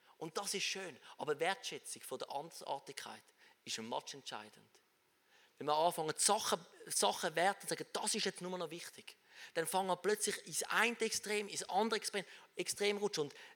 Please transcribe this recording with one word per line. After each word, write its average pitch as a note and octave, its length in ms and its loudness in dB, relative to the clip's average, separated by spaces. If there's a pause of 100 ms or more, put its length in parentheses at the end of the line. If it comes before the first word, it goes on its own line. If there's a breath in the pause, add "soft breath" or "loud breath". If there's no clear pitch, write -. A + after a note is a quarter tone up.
(200 soft breath)
Und D#3+ 180 -6
das G3+ 160 -2
ist G3 100 -2
schön. F3+ 340 -4 (200 loud breath)
Aber C#3+ 200 0
Wertschätzung E3 640 -2
von - 160 -6
der - 140 -10
Andersartigkeit C#3+ 920 -8 (440 soft breath)
ist A#2+ 140 -6
matchentscheidend. A2+ 920 -10 (880 soft breath)
Wenn C#3 100 -4
wir D3+ 80 4
anfangen, D#3+ 400 2
Sachen, G#3 500 4 (200)
Sachen F3 500 2
werten F#3 280 4
und - 40 -8
sagen, D#3 240 -2
das - 240 0
ist G#3 80 0
jetzt F#3+ 160 -2
nur F3+ 180 -6
noch E3+ 120 -4
wichtig, - 480 -14 (360 loud breath)
dann E3 140 2
fangen F#3+ 200 4
wir F3+ 100 4
plötzlich - 500 0
ins E3 160 -2
eine A3 380 4
Extrem, G#3 480 0
ins D#3+ 140 -4
andere G#3+ 360 2
Extrem, G3+ 240 -2 (320 loud breath)
Extrem G3+ 400 2
rutschen. G3+ 280 0
Und C#3 100 -4 (220 loud breath)